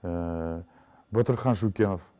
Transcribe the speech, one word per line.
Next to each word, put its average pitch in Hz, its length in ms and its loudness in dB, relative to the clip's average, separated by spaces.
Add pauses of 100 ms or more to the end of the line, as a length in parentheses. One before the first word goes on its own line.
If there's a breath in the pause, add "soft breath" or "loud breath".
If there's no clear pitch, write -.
Э, 85 600 -4 (480 soft breath)
Батырхан 120 440 2
Шукенов. 98 540 0 (100)